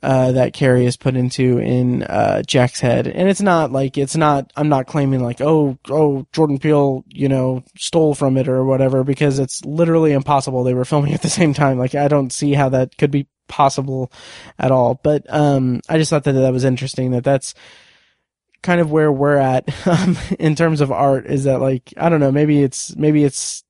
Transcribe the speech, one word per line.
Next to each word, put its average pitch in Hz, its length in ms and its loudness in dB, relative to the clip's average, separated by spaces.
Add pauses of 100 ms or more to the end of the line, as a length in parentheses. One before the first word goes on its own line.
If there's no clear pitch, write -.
uh, 131 300 2
that 127 220 0
Carrie 123 320 2
is 123 100 -2
put 131 180 -2
into 127 440 0
in, 127 460 0
uh, 101 420 0
Jack's 127 340 0
head. 120 260 0
And 185 220 -2
it's 196 140 0
not 165 280 2
like, 135 280 -4
it's 139 180 -2
not, 147 400 0
I'm 151 140 0
not 131 160 0
claiming 135 340 -2
like, 123 220 -4
"Oh, 147 340 2 (140)
oh, 143 420 0
Jordan 147 260 0
Peele, 143 500 0
you 139 200 -4
know, 131 340 -2 (140)
stole 156 380 0
from 135 240 0
it 127 100 -2
or 131 160 0
whatever," 131 400 0
because 139 340 0
it's - 260 -6
literally 160 480 0
impossible. 135 520 0
They 127 80 0
were 127 140 -2
filming 143 260 0
at 151 80 -4
the - 80 -4
same 156 240 0
time. 135 260 0
Like, 127 160 -2
I 143 140 0
don't 139 240 0
see 143 220 -2
how 139 160 2
that 127 260 -2
could 147 140 0
be 143 160 -2 (200)
possible 135 640 -2 (480)
at 131 120 0
all. 127 320 2
But, 151 260 0
um, 135 580 0
I 160 120 -2
just 156 100 0
thought 151 160 -2
that 147 80 0
that 131 200 2
was 127 120 -2
interesting, 127 460 -2
that 123 140 -2
that's 139 280 -2 (1120)
kind 175 180 2
of 160 100 2
where 151 220 4
we're 143 240 2
at, 131 320 0 (100)
<laughs> - 80 -6
um, 180 300 2 (220)
in 156 160 0
terms 160 260 0
of 139 100 0
art, 135 360 0
is 139 180 -4
that, 131 160 0
like, 135 380 -2
I 165 100 0
don't 165 120 2
know, 139 120 2
maybe 147 300 2
it's, - 340 -4
maybe 151 260 2
it's - 480 -4